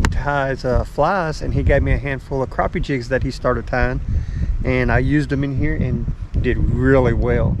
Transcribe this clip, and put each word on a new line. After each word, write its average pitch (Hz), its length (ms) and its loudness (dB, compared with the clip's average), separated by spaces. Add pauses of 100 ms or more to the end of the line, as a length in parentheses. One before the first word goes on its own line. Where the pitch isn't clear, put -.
(100)
ties, 135 540 -2
uh, 120 180 2
flies, 156 600 -2
and 135 100 -2
he 135 100 0
gave 139 200 4
me 135 100 2
a 131 60 4
handful 131 440 -4
of 123 60 -2
crappie - 320 -2
jigs 127 300 -4
that 127 120 0
he 127 80 -2
started 120 360 -2
tying, 123 340 0 (640)
and 127 260 2
I 120 80 4
used 135 300 2
them 139 160 0
in 139 140 -2
here 147 160 2
and 127 360 -2 (300)
did 120 160 2
really 127 560 4
well, 117 480 2